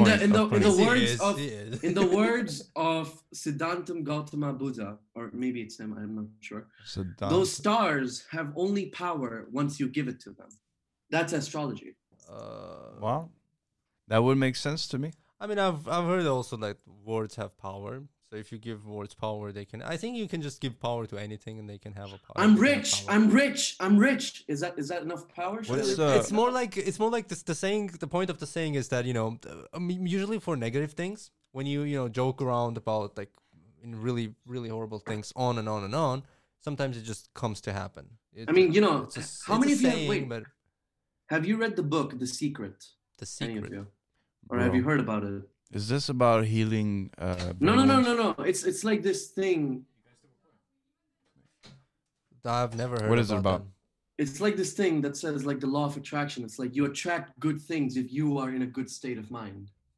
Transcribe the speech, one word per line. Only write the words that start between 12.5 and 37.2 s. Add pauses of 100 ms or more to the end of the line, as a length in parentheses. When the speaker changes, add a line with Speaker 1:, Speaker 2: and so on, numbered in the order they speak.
Speaker 1:
Wow. (760)
That
would
make
sense
to
me. (260)
Speaker 3:
I
mean,
I've,
I've
heard
also
that (260)
words
have
power. (280)
So
if
you
give
words
power,
they
can,
I
think
you
can
just
give
power
to
anything
and
they
can
have
a
power,
Speaker 2:
I'm
Speaker 3:
they
can
have
Speaker 2:
rich,
Speaker 3:
power.
Speaker 2:
I'm
rich,
I'm
rich.
Is
that,
is
that
enough (100)
power?
Should
Speaker 1:
What's
Speaker 2:
I
Speaker 1:
the
Speaker 3:
It's
more
like,
it's
more
like
this,
the
saying, (100)
the
point
of
the
saying
is
that,
you
know, (120)
uh, (200)
I
mean,
usually
for
negative
things, (180)
when
you,
you
know,
joke
around
about,
like, (520)
in
really, (140)
really
horrible
things
on
and
on
and
on, (380)
sometimes
it
just